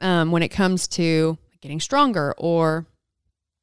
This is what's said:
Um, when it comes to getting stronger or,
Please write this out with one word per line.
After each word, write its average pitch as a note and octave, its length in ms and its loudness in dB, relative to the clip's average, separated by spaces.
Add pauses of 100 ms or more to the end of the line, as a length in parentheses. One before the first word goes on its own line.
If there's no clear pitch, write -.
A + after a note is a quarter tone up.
Um, E3+ 300 2
when E3+ 120 2
it - 60 -2
comes F#3 400 0
to D#3+ 480 0 (240)
getting C#3+ 180 -10
stronger A3+ 580 0
or, E3 480 0 (760)